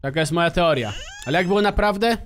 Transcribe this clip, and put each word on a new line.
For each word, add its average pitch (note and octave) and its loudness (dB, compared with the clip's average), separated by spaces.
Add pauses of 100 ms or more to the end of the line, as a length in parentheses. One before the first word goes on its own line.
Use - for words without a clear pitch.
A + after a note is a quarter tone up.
Taka C#3 -4
jest D3+ 0
moja E3+ 2
teoria. C#3+ 0 (320)
Ale D3+ 0
jak F#3 0
było G3+ 2
naprawdę? G#3 2